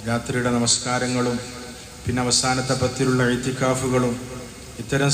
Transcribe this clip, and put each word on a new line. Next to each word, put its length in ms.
രാത്രിയുടെ 420
നമസ്കാരങ്ങളും 840
പിന്നെ 180
അവസാനത്തെ 600
പത്തിലുള്ള 400
ഇത്തിക്കാഫുകളും 760
ഇത്തരം 320